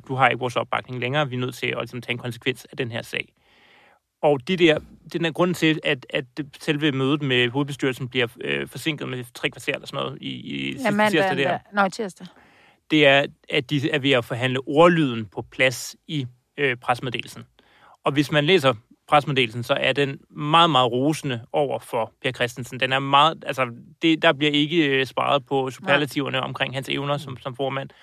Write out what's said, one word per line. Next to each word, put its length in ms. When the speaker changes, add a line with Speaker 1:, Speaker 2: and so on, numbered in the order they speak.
Speaker 1:
du 80
har 140
ikke 100
vores 160
opbakning 440
længere, 300
vi 60
er 40
nødt 160
til 120
at 120
ligesom, 220
tage 100
en 60
konsekvens 540
af 60
den 140
her 100
sag." 320
Og 240
det 120
der, 200
den 120
er 60
grunden 220
til, 300
at, 260
at 160
selve 320
mødet 300
med 280
hovedbestyrelsen 580
bliver, 200
øh, 260
forsinket 420
med 140
tre 160
kvarter 240
eller 140
sådan 180
noget 160
i, 80
i 420
sidste 160
Speaker 2:
Ja, 40
mandag 200
Speaker 1:
tirsdag 260
der. 140
Speaker 2:
der. 100
Nå, 60
tirsdag. 380
Speaker 1:
Det 160
er, 180
at 200
de 220
er 80
ved 120
at 140
forhandle 420
ordlyden 580
på 160
plads 440
i, 200
øh, 200
pressemeddelelsen. 680
Og 80
hvis 200
man 140
læser 280
pressemeddelelsen, 560
så 100
er 200
den 260
meget, 400
meget 220
rosende 500
over 260
for 320
Per 100
Christensen. 480
Den 140
er 60
meget, 480
altså, 200
det, 200
der 120
bliver 180
ikke, 340
øh, 200
sparet 400
på 240
superlativerne 680
Speaker 2:
Nej. 100
Speaker 1:
omkring 260
hans 160
evner 280
som, 200
som 180
formand 340